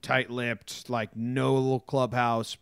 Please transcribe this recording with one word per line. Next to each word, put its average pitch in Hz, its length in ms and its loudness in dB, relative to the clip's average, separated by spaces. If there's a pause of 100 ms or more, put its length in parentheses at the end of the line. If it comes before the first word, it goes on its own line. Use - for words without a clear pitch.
tight-lipped, 120 880 -4
like, 113 260 -2
no 127 400 2
little 131 260 2
clubhouse 120 800 0